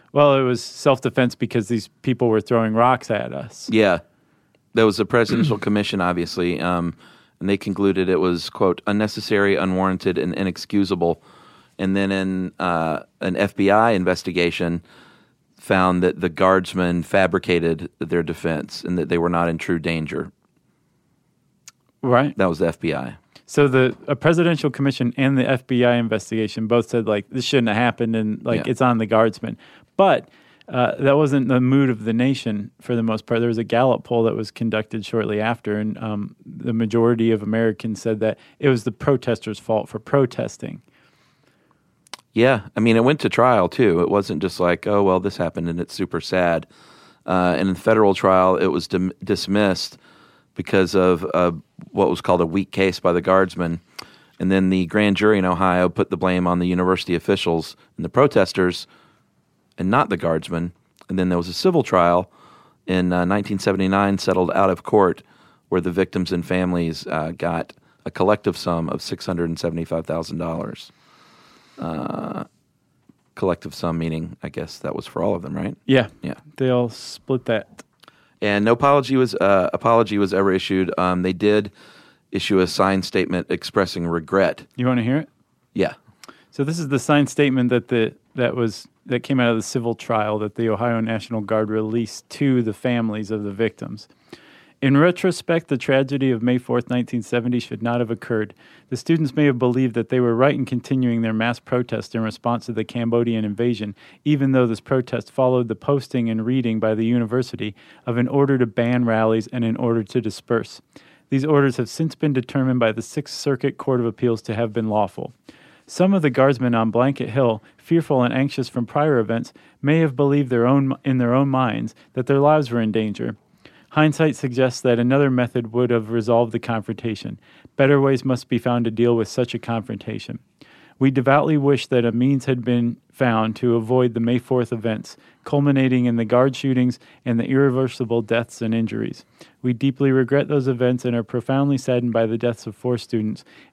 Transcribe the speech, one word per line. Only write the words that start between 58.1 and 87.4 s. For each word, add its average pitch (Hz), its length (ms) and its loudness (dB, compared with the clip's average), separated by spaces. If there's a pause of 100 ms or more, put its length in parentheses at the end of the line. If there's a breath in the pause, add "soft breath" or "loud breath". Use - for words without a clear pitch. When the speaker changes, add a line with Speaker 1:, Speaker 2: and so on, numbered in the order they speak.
Speaker 2:
and 90 120 -2
not 131 200 2
the 202 80 0
guardsmen. 82 540 -4 (380)
And 92 100 -2
then 90 100 0
there 87 80 0
was 87 100 -2
a 90 60 -10
civil 170 300 0
trial 87 460 2 (580 soft breath)
in, 90 260 0
uh, 90 120 0
nineteen 98 340 -2
seventy-nine, 98 580 2
settled 90 340 0
out 95 180 2
of 90 140 -2
court, 95 380 2 (480 soft breath)
where 92 120 0
the 87 100 -2
victims 90 400 -2
and 87 140 -2
families, 90 640 -2
uh, 78 300 -4
got 82 360 -6 (320 soft breath)
a - 60 -8
collective 98 460 0
sum 85 320 -4
of - 120 -6
six - 240 -10
hundred 85 240 -2
and 82 100 -6
seventy-five 82 460 -4
thousand 80 320 -6
dollars. - 540 -8 (880 soft breath)
Uh, - 640 -8 (920)
collective 85 380 -4
sum 82 240 -4
meaning, 82 460 -6
I 78 60 -12
guess - 300 -12
that - 160 -8
was - 120 -10
for - 160 -6
all 101 100 0
of 87 80 -4
them, - 140 -10
right? 85 200 -6 (100)
Speaker 1:
Yeah. 123 220 4 (140)
Speaker 2:
Yeah. - 140 -10 (220)
Speaker 1:
They 131 120 -2
all 123 200 0
split - 560 -8
that. - 380 -4 (600 soft breath)
Speaker 2:
And 104 220 2
no 113 80 6
apology 135 440 4
was, 127 180 2
uh, 95 380 4
apology 113 440 2
was 101 160 2
ever 98 180 2
issued. 92 460 0
Um, 90 240 0
they 92 120 0
did 104 380 2 (600 soft breath)
issue 98 280 2
a 90 80 4
signed 95 380 0
statement 90 440 -2
expressing 87 580 -2
regret. 85 580 0 (100)
Speaker 1:
You 127 120 -4
wanna 123 160 0
hear 123 140 0
it? 160 120 -6 (440)
Speaker 2:
Yeah. - 200 -2 (580 loud breath)
Speaker 1:
So - 120 -4
this 156 140 -4
is 160 120 -6
the 139 100 0
signed 147 300 2
statement 131 400 0